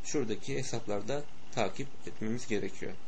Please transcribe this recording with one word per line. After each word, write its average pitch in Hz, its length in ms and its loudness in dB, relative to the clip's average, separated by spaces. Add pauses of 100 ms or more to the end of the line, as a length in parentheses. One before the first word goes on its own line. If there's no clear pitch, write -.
şuradaki 135 540 2
hesaplarda 117 680 0 (280)
takip 123 360 0 (200)
etmemiz 110 400 0
gerekiyor. 98 440 0 (160)